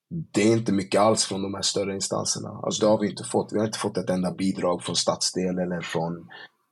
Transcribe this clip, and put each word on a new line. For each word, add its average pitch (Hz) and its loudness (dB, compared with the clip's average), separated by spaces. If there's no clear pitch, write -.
det 101 2
är 110 6
inte 113 2
mycket 98 2
alls 110 4
från 98 -4
de 98 -4
här 98 -6
större 98 0
instanserna. 107 -2
Alltså, - 0
det 107 6
har 107 4
vi 101 0
inte - -8
fått. - -2
Vi 104 0
har 107 2
inte 107 -6
fått - -2
ett 90 -2
enda 92 0
bidrag 90 0
från 87 -4
stadsdel 90 0
eller 90 -2
från, 85 -4